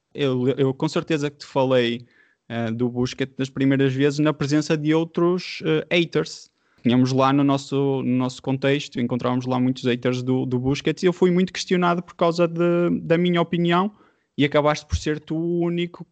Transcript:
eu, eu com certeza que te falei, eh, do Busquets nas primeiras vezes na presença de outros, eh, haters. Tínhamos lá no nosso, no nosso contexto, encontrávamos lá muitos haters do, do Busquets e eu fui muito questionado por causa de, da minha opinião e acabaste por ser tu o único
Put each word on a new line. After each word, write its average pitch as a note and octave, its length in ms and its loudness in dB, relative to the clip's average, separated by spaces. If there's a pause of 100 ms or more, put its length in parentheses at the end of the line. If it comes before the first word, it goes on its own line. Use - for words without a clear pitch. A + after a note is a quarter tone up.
(140)
eu, C3 360 0
eu C3+ 220 0
com D#3 160 -4
certeza D#3+ 400 -2
que C#3+ 100 -12
te - 80 -18
falei, B2 600 0 (420)
eh, A#2 220 -4
do A#2+ 180 -2
Busquets B2+ 500 -4
nas C3+ 100 -4
primeiras C3+ 460 2
vezes C#3 240 0
na D3+ 140 2
presença D3+ 440 0
de D3+ 160 0
outros, E3+ 720 -2
eh, D#3 260 0
haters. E3+ 600 -2 (320)
Tínhamos B2+ 300 2
lá C3 200 4
no C#3+ 120 4
nosso, C#3 580 0
no B2 140 0
nosso B2+ 260 -4
contexto, C3+ 580 -2
encontrávamos B2 460 -2
lá B2+ 120 0
muitos B2+ 260 0
haters B2 380 0
do, C3 220 0
do B2+ 140 -2
Busquets C#3+ 440 -2
e F#3 40 0
eu F3 80 4
fui F#3 160 4
muito F3+ 220 2
questionado F3 500 0
por - 120 -20
causa E3+ 320 2
de, E3+ 440 0 (100)
da E3 160 0
minha F3 240 2
opinião F3 540 0 (420)
e C#3 80 2
acabaste D3 400 2
por - 140 -4
ser D3+ 220 -4
tu D#3 160 -8
o E3+ 240 -2
único E3+ 520 -4